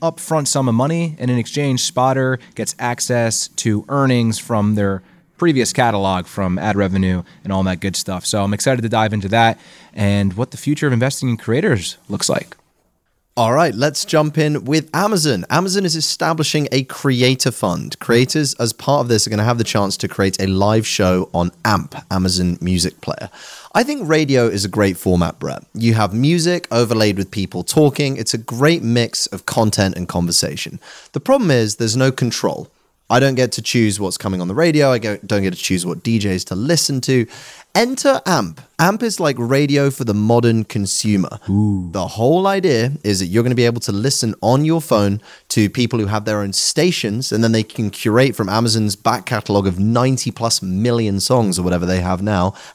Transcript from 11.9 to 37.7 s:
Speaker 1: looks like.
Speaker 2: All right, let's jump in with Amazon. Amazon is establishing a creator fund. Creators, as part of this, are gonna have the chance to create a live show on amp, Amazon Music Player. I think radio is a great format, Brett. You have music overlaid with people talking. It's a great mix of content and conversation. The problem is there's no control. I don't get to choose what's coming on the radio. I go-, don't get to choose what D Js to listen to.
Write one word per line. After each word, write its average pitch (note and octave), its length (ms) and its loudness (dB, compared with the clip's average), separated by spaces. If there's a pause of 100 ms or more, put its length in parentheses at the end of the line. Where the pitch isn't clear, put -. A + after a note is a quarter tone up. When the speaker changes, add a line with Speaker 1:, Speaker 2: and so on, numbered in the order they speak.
Speaker 1:
looks - 220 -4
like. - 260 -4 (800)
Speaker 2:
All A2+ 160 2
right, C#3+ 240 2
let's C3+ 300 -2
jump D3+ 320 0
in D3+ 260 0
with D#3 320 0
Amazon. D#3 540 0
Amazon F#3 340 0
is E3 140 -2
establishing D#3 760 -2
a C3 140 0
creator C3 640 0
fund. E2+ 480 -4
Creators, C3 540 2
as A#2 180 -2
part C#3+ 300 0
of A#2+ 80 -4
this, A2+ 180 2
are - 20 -6
gonna G#2 140 0
have A#2+ 140 2
the A2+ 80 0
chance G2+ 320 -2
to G2+ 100 -6
create F#2+ 340 -2
a F#2+ 60 0
live G2+ 400 2
show F#2 460 0
on F2 180 0 (140)
amp, G#2 300 -2 (140)
Amazon F2+ 520 0
Music F2+ 400 -2
Player. - 280 -8 (440)
I A3 100 2
think C4+ 240 -4
radio C#3 400 2
is G2+ 160 -2
a G#2 60 -4
great G2 260 2
format, F2 420 0
Brett. - 360 -8
You A2+ 220 2
have G#2 180 0
music E3 580 0
overlaid A2 460 2
with G2 120 -4
people F#2 340 -6
talking. C#3+ 520 2
It's - 180 -6
a - 40 -4
great C3 460 0
mix A#2 440 0
of - 180 -10
content G2+ 520 0
and F2+ 100 -6
conversation. - 720 -4 (320)
The - 80 -4
problem B3 320 2
is A2+ 240 2
there's A2+ 220 -2
no C3 160 2
control. - 560 -2 (400)
I A#2+ 100 4
don't C3+ 160 2
get B2 160 2
to - 100 -8
choose G#2+ 380 0
what's F#2+ 180 -4
coming F#2+ 240 -2
on F2 60 -4
the F#2+ 80 -4
radio. D3+ 360 4
I B2 60 2
go-, G#2 280 -4
don't G2+ 180 0
get F#2+ 100 0
to F2 60 -12
choose F2+ 260 -2
what E2+ 180 -6
D A2+ 160 2
Js F#2+ 260 -2
to F#2 100 -6
listen C#3 460 0
to. B2+ 260 0 (480)